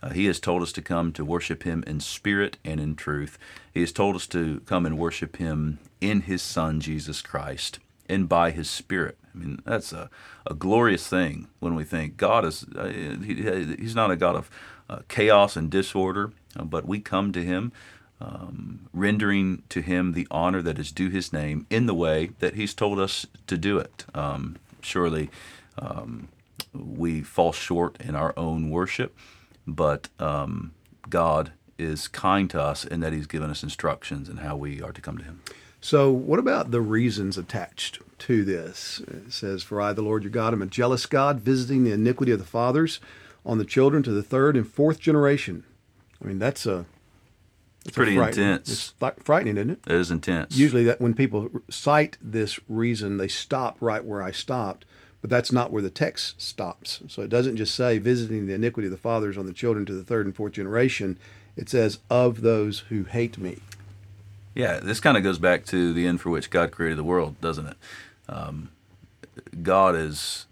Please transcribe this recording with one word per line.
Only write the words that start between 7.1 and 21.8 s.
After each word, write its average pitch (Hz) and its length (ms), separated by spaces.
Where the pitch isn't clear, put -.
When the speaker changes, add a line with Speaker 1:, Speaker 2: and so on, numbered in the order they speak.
Speaker 1:
Christ, - 580
and 92 220
by 85 220
his 80 180
Spirit. 82 480
I - 40
mean, 80 280
that's - 260
a, - 180
a - 80
glorious 95 540
thing 82 400
when 85 160
we 78 80
think 78 340
God 107 280
is, 78 180
uh, - 120
he, 92 920
he's 113 160
not 110 160
a 87 40
God 87 200
of, - 140
uh, - 180
chaos 104 500
and 80 140
disorder, 95 600
uh, - 80
but 78 220
we 101 140
come 101 320
to 87 120
him, 92 280
um, - 720
rendering 101 760
to 87 120
him 90 320
the 85 160
honor 90 320
that 80 160
is 73 140
due 92 180
his 92 240
name 76 380
in 117 160